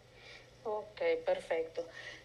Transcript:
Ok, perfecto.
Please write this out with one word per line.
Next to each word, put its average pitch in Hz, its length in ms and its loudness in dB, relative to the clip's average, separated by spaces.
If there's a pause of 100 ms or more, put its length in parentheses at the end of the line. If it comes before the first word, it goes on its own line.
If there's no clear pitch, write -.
(640)
Ok, 214 360 -2 (240)
perfecto. 170 600 2 (400)